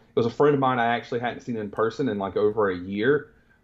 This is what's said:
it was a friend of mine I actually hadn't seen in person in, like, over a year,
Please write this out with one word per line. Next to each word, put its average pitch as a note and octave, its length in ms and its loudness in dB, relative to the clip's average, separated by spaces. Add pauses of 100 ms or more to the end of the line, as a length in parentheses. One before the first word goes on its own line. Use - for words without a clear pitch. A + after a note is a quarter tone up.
it - 60 -12
was A2+ 100 4
a A#2 40 -2
friend C#3+ 240 4
of C3+ 60 2
mine B2+ 200 0
I A#2 80 2 (100)
actually A#2 240 -6
hadn't A#2+ 200 -6
seen A#2+ 140 -8
in G#2+ 160 -6
person A2+ 380 0
in, G#2 80 -2
like, F#2+ 180 -4
over G#2 340 2
a F#2 80 -2
year, G#2 540 0 (320)